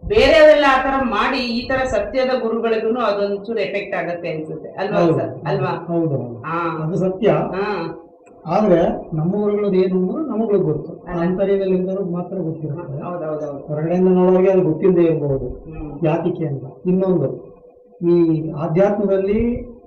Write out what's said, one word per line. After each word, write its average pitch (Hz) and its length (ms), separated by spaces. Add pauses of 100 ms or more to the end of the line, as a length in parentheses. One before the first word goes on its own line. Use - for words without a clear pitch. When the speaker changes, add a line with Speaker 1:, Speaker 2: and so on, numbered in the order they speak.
Speaker 1:
ಬೇರೆಯವರೆಲ್ಲ 294 600
ಆ 262 140
ತರ 269 200
ಮಾಡಿ, 247 360
ಈ 240 300
ತರ 262 160
ಸತ್ಯದ 247 420
ಗುರುಗಳಿಗೂ 226 720
ಅದೊಂಚೂರು 202 600
ಎಫೆಕ್ಟ್ 196 380
ಆಗತ್ತೆ 170 360
ಅನ್ಸುತ್ತೆ 156 360
ಅಲ್ವಾ 196 320
Speaker 2:
ಹೌದು. 160 180
Speaker 1:
ಸರ್? - 280
ಅಲ್ವಾ? 170 400
Speaker 2:
ಹೌದು, 165 220
ಹೌದು. 120 260
Speaker 1:
ಹಾ. 160 500
Speaker 2:
ಅದು 170 120
ಸತ್ಯ. 185 320
Speaker 1:
ಹಾ. 180 760 (440)
Speaker 2:
ಆದ್ರೆ 180 680
ನಮ್ಮ 170 160
ಗುರುಗಳದ್ದು 208 440
ಏನು 185 220
ಅನ್ನೋದು 202 200
ನಮಗೂ 220 400
ಗೊತ್ತು. 156 340
Speaker 1:
ಅಲ್ಲ. 170 280
Speaker 2:
ಆಂತರ್ಯದಲ್ಲಿ 190 540
ಇರೋರಿಗೆ 185 360
ಮಾತ್ರ 180 260
ಗೊತ್ತಿರುತ್ತೆ. 156 680
Speaker 1:
ಹೌದೌದೌದು. 151 640
Speaker 2:
ಹೊರಗಡೆಯಿಂದ 170 420
ನೋಡೋರಿಗೆ 180 420
ಅದು 185 120
ಗೊತ್ತಿಲ್ಲದೆ 170 400
ಇರ್ಬೋದು. 143 460
Speaker 1:
ಹ್ಮ್. 151 580
Speaker 2:
ಯಾತಿಕೆ 165 400
ಅಂತ. 135 180 (220)
ಇನ್ನೊಂದು, 185 680 (540)
ಈ 160 420
ಆಧ್ಯಾತ್ಮದಲ್ಲಿ 196 1160 (180)